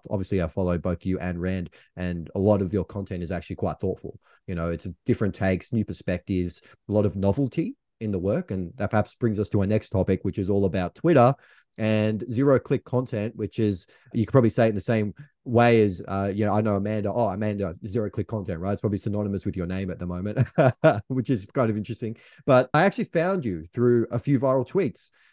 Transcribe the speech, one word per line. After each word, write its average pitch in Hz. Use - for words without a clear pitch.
obviously, 95
I 80
follow 90
both 87
you 92
and 87
Rand, 92
and 87
a -
lot 101
of 92
your 92
content 95
is 80
actually 87
quite 85
thoughtful. -
You 95
know, 85
it's 85
different 107
takes, 95
new 107
perspectives, 90
a 104
lot 104
of 104
novelty 131
in 110
the 95
work. 107
And 92
that 101
perhaps 107
brings 110
us 104
to 104
our 95
next 107
topic, 95
which 98
is 95
all 101
about 92
Twitter 135
and 107
zero 131
click -
content, 120
which 104
is, 104
you 113
could -
probably 120
say 120
it 113
in 104
the 98
same 107
way 117
as, 95
uh, 98
you 107
know, 101
I 107
know 107
Amanda, 101
oh, 113
Amanda, 98
zero 104
click -
content, 92
right? 95
It's 98
probably 101
synonymous 101
with -
your 87
name 92
at -
the 90
moment, 98
<laughs> 131
which 127
is 101
kind 120
of 104
interesting. 110
But 135
I 156
actually 202
found 175
you 85
through 120
a 120
few 139
viral 131
tweets, -